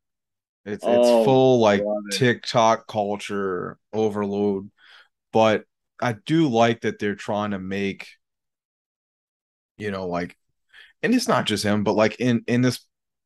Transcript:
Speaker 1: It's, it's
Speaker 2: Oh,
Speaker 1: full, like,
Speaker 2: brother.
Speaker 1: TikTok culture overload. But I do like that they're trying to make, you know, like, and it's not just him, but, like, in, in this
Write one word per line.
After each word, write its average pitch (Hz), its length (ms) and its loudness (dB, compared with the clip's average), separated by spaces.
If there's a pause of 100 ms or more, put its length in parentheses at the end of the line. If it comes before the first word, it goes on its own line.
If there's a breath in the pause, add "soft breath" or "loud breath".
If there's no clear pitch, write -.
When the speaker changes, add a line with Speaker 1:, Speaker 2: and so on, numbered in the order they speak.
(640)
Speaker 1:
It's, 101 180 -10
it's - 20 -10
Speaker 2:
Oh, 120 380 4
Speaker 1:
full, 131 360 4
like, 104 240 4
Speaker 2:
brother. 104 280 -6
Speaker 1:
TikTok 113 760 0
culture 101 880 -6 (160)
overload. 104 760 -2 (600 soft breath)
But 110 340 2 (360)
I 123 120 -2 (120)
do 156 240 2
like 117 320 2
that 107 180 -6
they're 104 160 -4
trying 104 360 -6
to 98 80 -6
make, 95 480 -6 (1700)
you 104 140 -8
know, 95 160 -8
like, 87 280 -6 (680 soft breath)
and 214 100 0
it's 247 140 0
not 139 180 0
just 101 180 -4
him, 104 200 0
but, 101 120 0
like, 107 240 0
in, 120 280 0
in 123 140 0
this 127 180 0 (460)